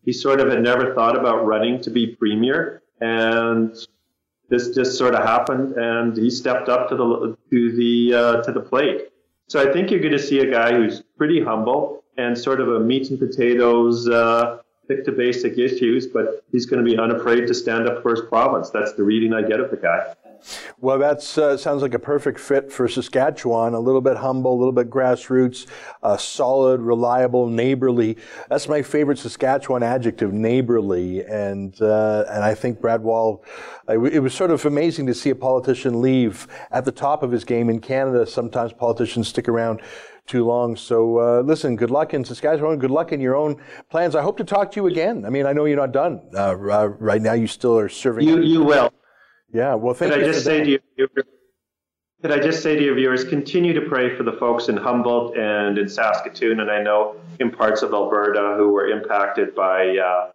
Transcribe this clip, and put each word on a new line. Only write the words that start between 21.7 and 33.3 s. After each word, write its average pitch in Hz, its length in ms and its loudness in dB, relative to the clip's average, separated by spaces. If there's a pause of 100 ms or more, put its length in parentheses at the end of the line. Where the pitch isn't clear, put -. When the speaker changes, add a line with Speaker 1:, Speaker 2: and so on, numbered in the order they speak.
Speaker 2:
like 135 140 -2
a 117 40 -2
perfect 143 400 -2
fit 135 320 -2
for 123 160 -2
Saskatchewan. 120 840 -2
A 117 60 -2
little 131 200 2
bit 127 180 2
humble, 131 360 -2
a - 20 2
little 127 160 2
bit 123 160 0
grassroots, 127 760 0 (380)
uh, 104 120 2
solid, 131 640 2
reliable, 120 680 2
neighborly. 120 680 0 (300)
That's 143 220 -2
my 147 140 0
favorite 143 340 0
Saskatchewan 131 640 -2
adjective, 117 500 0
neighborly. 107 960 0
And, 98 560 -6
uh, 107 480 2
and 104 140 -4
I 107 100 2
think 117 260 -6
Brad 113 220 -2
Wall, 113 420 -2 (440)